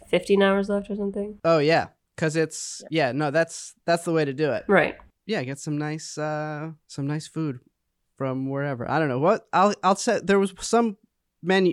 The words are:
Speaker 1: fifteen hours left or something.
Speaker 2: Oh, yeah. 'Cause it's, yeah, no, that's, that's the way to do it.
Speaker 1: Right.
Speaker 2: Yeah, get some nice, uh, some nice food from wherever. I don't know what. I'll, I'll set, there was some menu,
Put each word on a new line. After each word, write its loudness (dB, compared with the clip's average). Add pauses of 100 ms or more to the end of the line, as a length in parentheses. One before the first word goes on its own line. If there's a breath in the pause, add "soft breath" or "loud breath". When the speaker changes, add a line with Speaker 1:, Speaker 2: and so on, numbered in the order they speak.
(100)
Speaker 1:
fifteen 2
hours 2
left -4
or -6
something. -6
Speaker 2:
Oh, 6
yeah. 4 (320)
'Cause 0
it's, -4
yeah, 2
no, 0
that's, -2 (120)
that's 0
the -2
way 2
to -4
do 0
it. -4
Speaker 1:
Right. 4 (280)
Speaker 2:
Yeah, -4
get -8
some -4
nice, -8
uh, -6 (160)
some -8
nice -4
food -6 (580)
from -4
wherever. -4
I 0
don't 2
know 0
what. 2
I'll, 4 (100)
I'll 4
set, -2
there 6
was 0
some 0 (440)
menu, 4